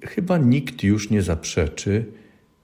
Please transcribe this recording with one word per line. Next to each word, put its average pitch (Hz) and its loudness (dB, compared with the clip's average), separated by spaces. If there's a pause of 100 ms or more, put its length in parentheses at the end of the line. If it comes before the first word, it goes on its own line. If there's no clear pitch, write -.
chyba 180 -2
nikt 143 2
już 104 2
nie 107 2
zaprzeczy, 90 -2 (580)